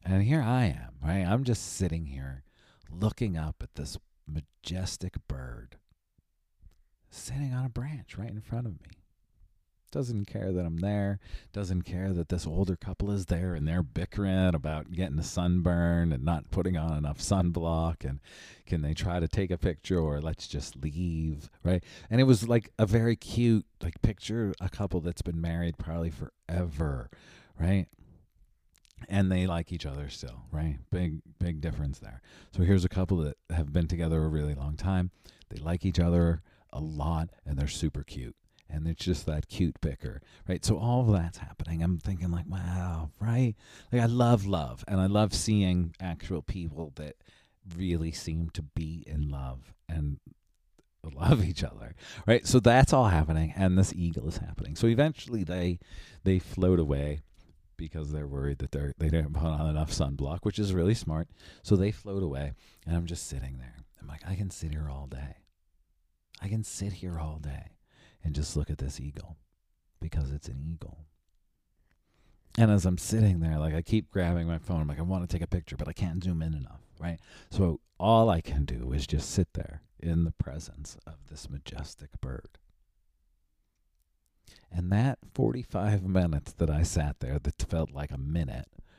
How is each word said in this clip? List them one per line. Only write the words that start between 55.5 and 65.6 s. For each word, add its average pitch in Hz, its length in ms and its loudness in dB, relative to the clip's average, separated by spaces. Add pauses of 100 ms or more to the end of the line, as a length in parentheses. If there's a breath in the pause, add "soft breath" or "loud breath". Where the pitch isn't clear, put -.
they 95 140 6
float 92 420 4
away 73 400 0 (560)
because 78 340 -8
they're 73 160 -4
worried 69 320 -4
that 65 140 -6
they're, 71 260 -4
they 80 120 2
didn't 78 240 2
put 76 100 0
on 78 240 0
enough 76 220 0
sunblock, 69 520 -2
which 104 160 -2
is 101 140 0
really 92 220 4
smart. 78 340 -2 (340 loud breath)
So 104 140 4
they 98 160 2
float 98 300 -6
away, 71 320 -4 (320 soft breath)
and 82 100 0
I'm 85 100 -2
just 82 220 -8
sitting 65 300 -10
there. 64 180 -16 (240)
I'm 73 80 -16
like, 76 180 -14
"I 95 80 -4
can 95 160 -2
sit 78 220 -6
here 76 180 -4
all 69 160 -8
day. 65 300 -10 (1080)